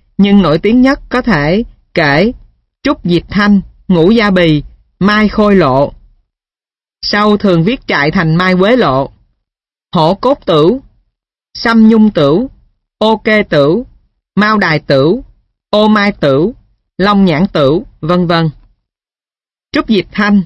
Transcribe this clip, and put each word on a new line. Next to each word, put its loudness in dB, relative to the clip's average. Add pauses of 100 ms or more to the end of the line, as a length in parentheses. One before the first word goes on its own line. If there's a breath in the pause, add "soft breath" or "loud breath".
(180)
nhưng 4
nổi 0
tiếng 0
nhất 0 (100)
có -2
thể -2 (300)
kể 0 (520)
Trúc -4
Diệp 0
Thanh, 0 (260)
Ngũ 2
Gia 2
Bì, 0 (360)
Mai 0
Khôi 0
Lộ. 2 (1080)
Sau 0
thường 0
viết -4
trại -2
thành -2
Mai 0
Quế 2
Lộ. -2 (840)
Hổ 2
Cốt -2
Tửu, 0 (720)
Sâm 2
Nhung 4
Tửu, -2 (480)
Ô 0
Kê -2
Tửu, 0 (500)
Mao 0
Đài -2
Tửu, -2 (460)
Ô 0
Mai 0
Tửu, -2 (440)
Long 0
Nhãn 0
Tửu, -2 (160)
vân -2
vân. -2 (1200)
Trúc -4
Diệp -2
Thanh 0